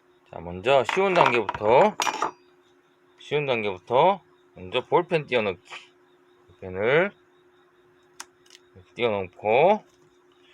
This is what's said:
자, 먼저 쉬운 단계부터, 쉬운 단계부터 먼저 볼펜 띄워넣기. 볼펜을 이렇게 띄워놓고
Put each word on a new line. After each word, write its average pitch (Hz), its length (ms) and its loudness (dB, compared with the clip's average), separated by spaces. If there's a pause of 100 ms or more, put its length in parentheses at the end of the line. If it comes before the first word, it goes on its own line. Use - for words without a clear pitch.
(300)
자, - 100 -18
먼저 95 520 0
쉬운 190 220 0
단계부터, 127 840 2 (1200)
쉬운 143 280 -4
단계부터 120 720 0 (340)
먼저 92 320 -6
볼펜 165 400 -2
띄워넣기. 104 340 -2 (880)
볼펜을 117 640 -2 (1600)
이렇게 95 200 -20
띄워놓고 113 920 0 (680)